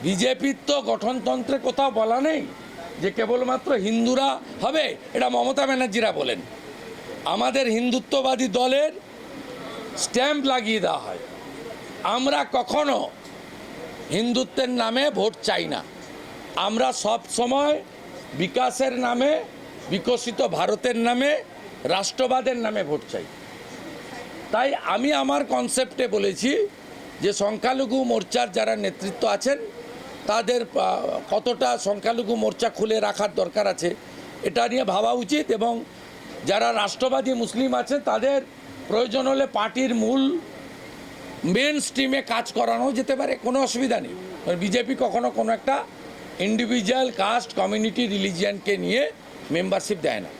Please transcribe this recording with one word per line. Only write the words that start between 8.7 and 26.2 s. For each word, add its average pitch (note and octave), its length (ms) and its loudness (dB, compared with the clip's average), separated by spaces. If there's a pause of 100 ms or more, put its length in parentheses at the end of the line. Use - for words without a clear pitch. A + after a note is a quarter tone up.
স্ট্যাম্প C4+ 480 0
লাগিয়ে A3 340 2
দেওয়া E3+ 180 2
হয়। G#2+ 200 -8 (880)
আমরা C4 500 2
কখনো C4+ 560 2 (1040)
হিন্দুত্বের A#3+ 580 0
নামে B3 400 2
ভোট G#3 240 2 (100)
চাই F3 220 0
না। B2+ 180 -4 (720)
আমরা A3+ 380 2
সব A3+ 260 0 (160)
সময় C#4 480 2 (500)
বিকাশের B3 600 0
নামে, B3+ 500 2 (460)
বিকশিত A#3 580 0
ভারতের G3+ 480 2
নামে, B3 420 4 (460)
রাষ্ট্রবাদের B3 760 0
নামে G#3+ 260 -2
ভোট D3 180 -2 (100)
চাই। F#2 120 -4 (1300)
তাই B3+ 240 2
আমি A#3 380 2
আমার C4+ 320 2
কনসেপ্টে B3 640 0
বলেছি G#3 600 2 (540)